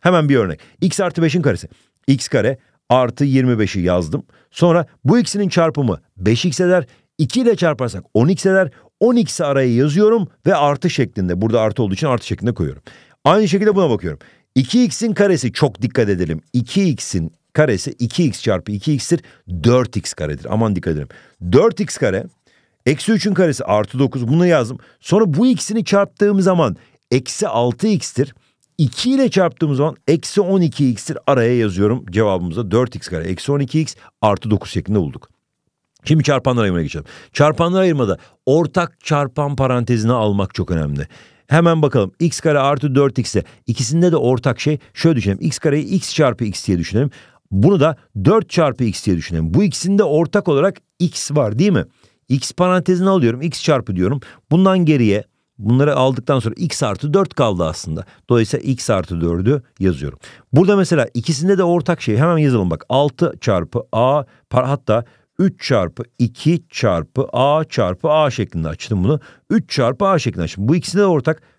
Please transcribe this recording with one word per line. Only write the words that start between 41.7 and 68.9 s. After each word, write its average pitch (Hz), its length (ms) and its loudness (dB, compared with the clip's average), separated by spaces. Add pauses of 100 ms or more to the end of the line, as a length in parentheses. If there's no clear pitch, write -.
bakalım. 120 380 0
X 165 200 -2
kare 151 180 2
artı 139 360 0
dört 139 240 2
x - 160 -4
ile 92 100 -2 (220)
ikisinde 151 460 0
de 165 40 2
ortak 123 440 0
şey, 151 180 -2 (160)
şöyle 165 220 2
düşünelim. 104 300 -2
X 151 120 -4
kareyi 147 260 0
x - 300 -4
çarpı 123 300 0
x 104 220 -8
diye 92 120 2
düşünelim. 110 320 0 (400)
Bunu 135 300 4
da 151 160 2 (280)
dört 214 260 2
çarpı 139 340 0
x 101 220 -4
diye 92 100 2
düşünelim. 80 380 -4
Bu 180 100 4
ikisinde 196 400 0
ortak 165 440 0
olarak 165 280 0 (220)
x - 320 -4
var, 120 280 0
değil 196 140 2
mi? 104 120 0 (440)
X 131 240 -2
parantezine 180 560 0
alıyorum. 131 340 2
X 165 200 -6
çarpı 120 340 -2
diyorum. 104 240 0 (300)
Bundan 190 280 4
geriye 123 460 2 (340)
bunları 131 380 2
aldıktan 131 420 0
sonra 113 180 -4
x - 260 -6
artı 139 320 -2
dört 196 200 0
kaldı 104 300 0
aslında. 80 400 -6 (240)
Dolayısıyla 117 360 0
x 127 260 -4
artı 92 300 -2
dördü 95 420 0 (180)
yazıyorum. 73 380 -2 (340)
Burada 185 240 4
mesela 165 380 0
ikisinde 165 440 0
de 185 60 2
ortak 175 380 0
şey, 107 140 -2
hemen 160 220 2
yazalım 120 320 2
bak. 78 180 -4
Altı 143 520 0
çarpı 95 420 -2 (100)
a, 127 320 0 (260)
par-, 127 160 0
hatta 120 380 -2 (340)
üç 185 300 -2
çarpı 98 340 -2 (160)
iki 147 520 0
çarpı 95 640 -2
a 143 320 0
çarpı 110 460 -2
a 151 200 2
şeklinde 85 380 -6
açtım 92 360 -4